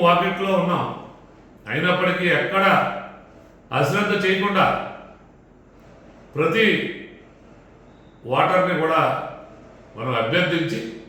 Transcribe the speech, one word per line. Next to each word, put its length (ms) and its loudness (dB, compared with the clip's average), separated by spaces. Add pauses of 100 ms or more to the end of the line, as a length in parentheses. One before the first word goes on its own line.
వాకిట్లో 480 2 (100)
ఉన్నాం, 240 0 (840)
అయినప్పటికీ 540 0 (140)
ఎక్కడ 240 0 (1160)
అశ్రద్ధ 340 0 (100)
చేయకుండా 420 2 (1700)
ప్రతి 300 2 (1700)
ఓటర్ని 480 2
కూడా 180 2 (960)
మనం 240 -6
అభ్యర్థించి 580 0 (280)